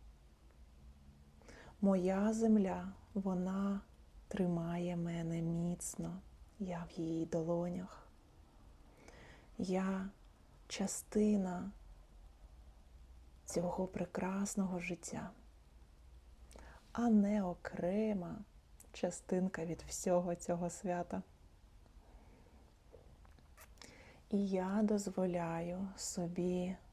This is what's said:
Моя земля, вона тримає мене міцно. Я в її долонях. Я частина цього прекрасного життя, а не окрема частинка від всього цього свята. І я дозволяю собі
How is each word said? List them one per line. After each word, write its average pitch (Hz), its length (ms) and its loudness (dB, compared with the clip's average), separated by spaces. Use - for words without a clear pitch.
Моя 190 520 4
земля, 196 600 4
вона 196 680 0
тримає 175 680 0
мене 165 460 -2
міцно. 170 800 -2
Я 175 300 -4
в - 100 -8
її 165 260 0
долонях. 175 840 -2
Я 190 520 0
частина 196 1040 2
цього 175 420 0
прекрасного 190 920 -2
життя, 180 500 -6
а 240 180 2
не 208 340 6
окрема 180 960 0
частинка 185 760 0
від 160 160 -4
всього 175 540 2
цього 175 340 -2
свята. 175 520 -2
І 202 180 4
я 190 360 2
дозволяю 185 1040 0
собі 180 800 0